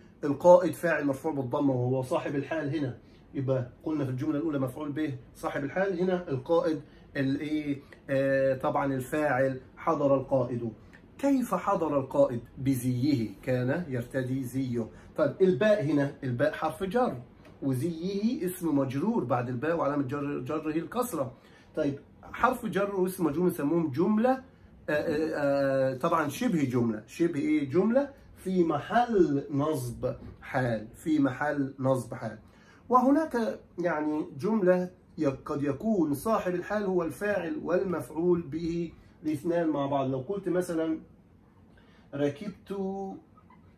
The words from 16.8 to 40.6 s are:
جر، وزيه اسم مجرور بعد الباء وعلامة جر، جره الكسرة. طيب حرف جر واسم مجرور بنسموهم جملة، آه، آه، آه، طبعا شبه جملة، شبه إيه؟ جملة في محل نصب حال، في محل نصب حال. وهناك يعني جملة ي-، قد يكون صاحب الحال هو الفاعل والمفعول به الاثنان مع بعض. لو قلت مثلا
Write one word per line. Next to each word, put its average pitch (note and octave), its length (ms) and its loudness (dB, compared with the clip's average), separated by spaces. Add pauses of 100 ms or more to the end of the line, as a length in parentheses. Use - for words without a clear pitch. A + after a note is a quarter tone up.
جر، F#3+ 400 0 (400)
وزيه F3 840 -2
اسم D#3+ 320 0
مجرور C#3+ 460 0
بعد B2 240 0
الباء D3 280 -2
وعلامة C#3+ 260 0
جر، C#3+ 360 -4
جره D3+ 380 -4
الكسرة. E3 560 -4 (440)
طيب C#3+ 220 0 (240)
حرف B3 440 0
جر G3+ 300 -2
واسم F#3 300 0
مجرور D#3+ 220 2
بنسموهم D#3+ 420 0
جملة، G#3+ 400 2
آه، C4 120 0 (460)
آه، D3+ 460 0
آه، C#3 640 0
طبعا D#3+ 300 2
شبه E3+ 360 0
جملة، A#2 420 0
شبه E3 340 0
إيه؟ D3+ 300 2
جملة A3+ 400 4 (260)
في F#3 280 2
محل E3 840 2
نصب B2+ 640 -2 (280)
حال، A2+ 520 -2
في D#3 240 0
محل C#3 600 0
نصب C3 360 0
حال. A2+ 240 -8 (500)
وهناك B3 720 4 (180)
يعني D#3 480 -2 (120)
جملة F3+ 520 2 (280)
ي-، D3+ 80 0
قد C3+ 360 -4
يكون D3+ 520 0
صاحب G3 400 -2
الحال G#3 300 -4
هو F#3 180 0
الفاعل E3+ 600 -4
والمفعول F3 800 0
به E3 500 -4 (320)
الاثنان D#3+ 440 0
مع C#3+ 180 0
بعض. C3+ 240 0
لو C3 80 -2
قلت F#3 300 -6
مثلا E3 500 -2 (1160)